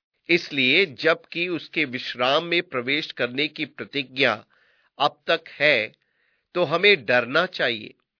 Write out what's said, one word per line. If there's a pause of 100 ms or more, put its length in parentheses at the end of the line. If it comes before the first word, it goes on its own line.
(280)
"इसलिए
जबकि
उसके
विश्राम
में
प्रवेश
करने
की
प्रतिज्ञा (540)
अब
तक
है, (600)
तो
हमें
डरना
चाहिए।" (260)